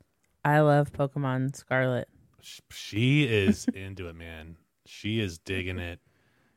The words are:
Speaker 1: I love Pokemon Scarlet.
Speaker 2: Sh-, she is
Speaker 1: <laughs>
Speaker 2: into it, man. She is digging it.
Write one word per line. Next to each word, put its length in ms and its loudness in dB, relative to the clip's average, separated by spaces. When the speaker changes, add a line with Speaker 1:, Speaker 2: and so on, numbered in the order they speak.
Speaker 1:
I 160 6
love 320 4
Pokemon 640 -2
Scarlet. 540 -2
Speaker 2:
Sh-, 200 -20
she 540 2
is 420 2
Speaker 1:
<laughs> 80 0
Speaker 2:
into 340 -10
it, 80 -14
man. 400 -14
She 340 -4
is 180 -4
digging 400 -6
it. 220 -8